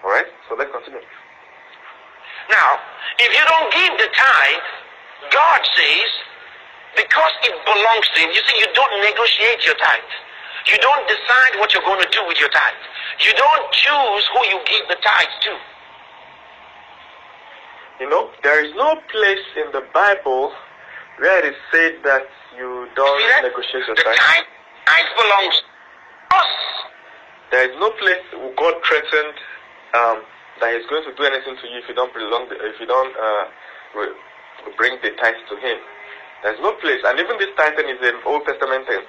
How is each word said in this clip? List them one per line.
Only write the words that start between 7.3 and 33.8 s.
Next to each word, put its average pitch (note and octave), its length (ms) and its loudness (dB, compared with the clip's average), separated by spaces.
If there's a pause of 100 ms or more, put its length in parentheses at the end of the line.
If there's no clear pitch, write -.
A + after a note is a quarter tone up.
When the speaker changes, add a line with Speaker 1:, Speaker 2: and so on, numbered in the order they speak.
Speaker 2:
it A#3 120 0 (120)
belongs G#3+ 480 2
to E3 80 2
him, D#3+ 80 0
you A3 160 0
see, A3+ 160 2
you - 120 0
don't G#3+ 280 2
negotiate A3 640 2
your D3+ 100 4
tithe. - 360 0 (580)
You B3 80 4
don't C#4 300 4
decide B3 500 2
what G#3+ 160 2
you're - 80 0
gonna F#3 280 0
do - 160 0
with E3 120 -2
your D3 120 2
tithe. C#3+ 280 0 (480)
You G#3 80 4
don't C#4+ 380 4
choose C4 500 2 (100)
who B3 140 2
you F#3+ 180 -2
give G#3+ 240 -2
the F3+ 140 -2
tithe G3 400 2
to. G#3 100 -4 (2500)
Speaker 1:
You C3 80 -8
know, E3+ 220 0 (120)
there D3+ 220 4
is D3+ 120 -8
no D4 180 2 (160)
place G3 360 0 (120)
in D3+ 140 -6
the C3+ 100 -4 (100)
Bible C#3+ 640 0 (640)
where F3 240 4
it D3 80 -2
is C#3 80 -14 (140)
said E3 320 2
that C3+ 180 2 (340)
you B2 380 -10
don't C#3 260 2
Speaker 2:
See D3 60 2
that? C4+ 160 4
Speaker 1:
negotiate - 480 -4
your - 60 0
Speaker 2:
The - 100 2
Speaker 1:
tithe. A2+ 100 2
Speaker 2:
tithe, - 320 4 (380)
tithe - 320 2
belongs G3 400 2
to - 800 -10
us. - 140 0 (1000)
Speaker 1:
There B2+ 160 4
is B2+ 140 -6
no A3 180 2
place F#3 240 0 (340)
God D#3+ 180 2 (120)
threatened, D3+ 500 -2 (580)
um, A2+ 280 2 (380)
that A#2 140 0
he's A#2 160 -6
going D#3 140 -4
to C3+ 100 -14
do C#3+ 100 -6
anything C3+ 340 -4
to A#2+ 100 -18
you A#2+ 100 -12
if A#2+ 100 -16
you A#2+ 60 -12
don't B2 180 -2
belong, A#2 360 -4
the, - 80 -12 (100)
if A2 120 -10
you A#2+ 80 -12
don't, C3 300 0
uh, G#2+ 280 -2 (500)